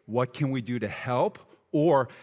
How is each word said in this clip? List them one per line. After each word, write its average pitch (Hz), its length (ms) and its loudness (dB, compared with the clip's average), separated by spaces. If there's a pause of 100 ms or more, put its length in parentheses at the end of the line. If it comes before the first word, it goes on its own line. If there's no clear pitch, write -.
"What 123 260 -2
can 143 180 -2
we 131 120 -4
do 120 160 -4
to 107 100 -4
help?" 127 500 -2 (360)
Or 147 340 4 (140)